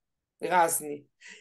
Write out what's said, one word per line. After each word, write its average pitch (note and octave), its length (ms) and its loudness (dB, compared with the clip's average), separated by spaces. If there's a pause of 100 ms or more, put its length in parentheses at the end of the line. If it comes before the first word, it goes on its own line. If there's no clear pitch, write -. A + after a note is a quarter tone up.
(400)
разных. E3 680 0 (340)